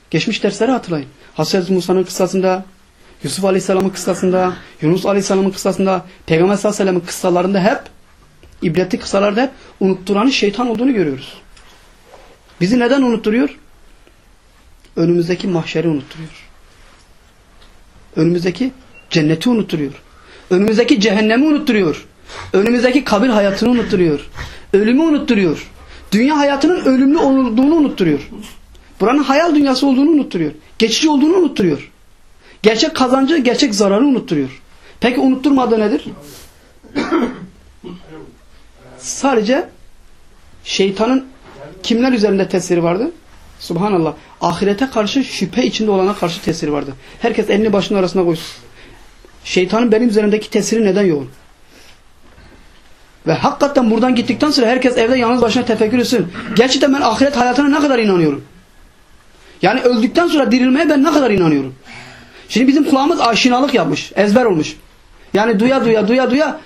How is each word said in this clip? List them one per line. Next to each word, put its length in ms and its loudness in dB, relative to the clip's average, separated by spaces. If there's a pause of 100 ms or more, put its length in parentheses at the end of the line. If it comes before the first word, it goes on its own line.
(120)
Geçmiş 320 -4
dersleri 280 0
hatırlayın. 360 -4 (260)
Hazreti 400 -2
Musa'nın 300 0
kıssasında, 640 -2 (580)
Yusuf 220 -6
Aleyhisselam'ın 440 0
kıssasında, 640 -2 (280)
Yunus 240 0
Aleyhisselam'ın 460 0
kıssasında, 540 -2 (200)
Peygamber 300 2
sallallahu 200 -2
aleyhi 140 0
ve 20 0
sellem'in 160 -4
kıssalarında 560 0
hep, 160 0 (800)
ibretli 380 -2
kıssalarda 420 -2
hep 100 -2 (280)
unutturanın 500 0
şeytan 400 -2
olduğunu 240 0
görüyoruz. 400 -4 (1300)
Bizi 180 2
neden 220 2
unutturuyor? 560 0 (1400)
Önümüzdeki 520 0
mahşeri 400 -2
unutturuyor. 640 -8 (1700)
Önümüzdeki 560 -2 (380)
cenneti 400 0
unutturuyor. 440 -2 (560)
Önümüzdeki 520 2
cehennemi 440 2
unutturuyor. 640 0 (460)
Önümüzdeki 500 2
kabir 260 2
hayatını 400 0
unutturuyor. 600 0 (440)
Ölümü 280 4
unutturuyor. 680 0 (400)
Dünya 260 2
hayatının 480 0
ölümlü 320 4
olduğunu 580 2
unutturuyor. 540 0 (720)
Buranın 220 2
hayal 320 2
dünyası 320 2
olduğunu 220 4
unutturuyor. 420 0 (280)
Geçici 300 2
olduğunu 260 2
unutturuyor. 560 -2 (720)
Gerçek 320 2
kazancı, 420 2
gerçek 380 0
zararı 300 2
unutturuyor. 560 -2 (380)
Peki 200 0
unutturmadığı 600 2
nedir? 260 -2 (920)
<coughs> 100 -4 (1900)
Sadece 720 -2 (920)
şeytanın 640 -2 (580)
kimler 280 0
üzerinde 380 0
tesiri 340 -2
vardı? 280 -2 (480)
Subhanallah. 540 -2 (280)
Ahirete 480 -2
karşı, 340 -2
şüphe 420 -4
içinde 260 -2
olana 240 0
karşı 260 -6
tesiri 320 -4
vardı. 200 -6 (280)
Herkes 280 -2
elini 240 2
başının 260 0
arasına 240 0
koysun. 220 -2 (960)
Şeytanın 480 0
benim 180 2
üzerimdeki 400 0
tesiri 360 0
neden 200 2
yoğun? 240 -2 (2000)
Ve 60 0
hakikaten 580 0
buradan 240 2
gittikten 340 -2
sonra 180 2
herkes 300 0
evde 200 2
yalnız 240 0
başına 240 0
tefekkür 340 0
etsin. 280 0 (280)
Gerçekten 380 2
ben 80 0
ahiret 360 0
hayatına 300 2
ne 120 2
kadar 200 2
inanıyorum? 440 0 (1200)
Yani 200 2
öldükten 460 2
sonra 240 2
dirilmeye 380 2
ben 140 4
ne 80 2
kadar 200 2
inanıyorum? 440 0 (720)
Şimdi 180 2
bizim 160 4
kulağımız 380 2
aşinalık 520 2
yapmış, 420 -2
ezber 300 4
olmuş. 300 0 (580)
Yani 260 2
duya 260 2
duya, 220 2
duya 240 2
duya 340 0